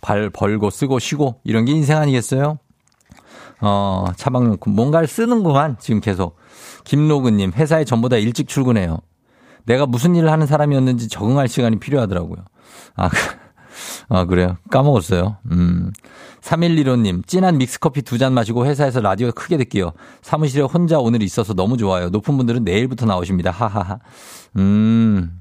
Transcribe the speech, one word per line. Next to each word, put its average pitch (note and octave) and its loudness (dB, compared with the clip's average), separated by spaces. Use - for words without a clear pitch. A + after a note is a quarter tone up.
발 G#2 -4
벌고 G#2 -2
쓰고 C3+ -2
쉬고 C#3 -4
이런 A2+ 0
게 B2+ 0
인생 D3+ 2
아니겠어요? C#3+ 0
어, G2+ 0
차박 B2+ 0
용품. G#2 0
뭔가를 D3 2
쓰는구만, E3 0
지금 G#2+ -2
계속. F#2 -4
김노근님, B2+ 2
회사에 D3 2
전부 A#2+ 0
다 B2 2
일찍 A#2 -2
출근해요. A2 0
내가 B2+ 2
무슨 B2 2
일을 E3 4
하는 D#3 2
사람이었는지 C3+ 2
적응할 B2 0
시간이 A2+ 0
필요하더라고요. F#2 -4
아, F#2 0
그, - -2
아, F#2 2
그래요? F2+ 0
까먹었어요. G#2 2
음. F2 0
삼일일오님, C3 0
진한 F#3 2
믹스커피 C3 -2
두 A#2+ -6
잔 C3 2
마시고 A#2 0
회사에서 C3+ 0
라디오 G#2 0
크게 - -4
듣기요. G2 -2
사무실에 D3 0
혼자 E3 2
오늘 A#2 2
있어서 G#2 -2
너무 G2 0
좋아요. F#2 0
높은 G#2 -2
분들은 A#2+ 0
내일부터 A#2 -2
나오십니다. F2+ 0
하하하. G2 -4
음. G2+ 2